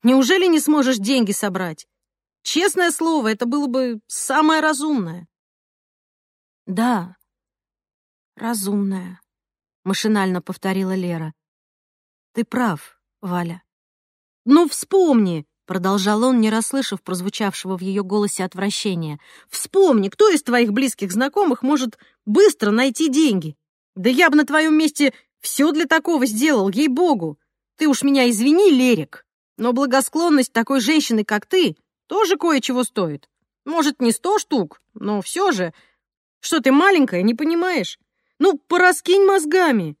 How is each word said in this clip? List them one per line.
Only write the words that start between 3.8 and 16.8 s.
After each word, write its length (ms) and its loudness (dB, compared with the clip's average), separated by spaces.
самое 540 0
разумное". 680 -4
"Да, 520 -4
разумное", 840 -6
машинально 580 -2
повторила 520 -6
Лера. 400 -6
"Ты 120 -4
прав, 560 -6
Валя". 420 -8
Ну, 240 4
вспомни, 760 0
продолжал 540 -2
он, 180 2
не 80 2
расслышав 540 -4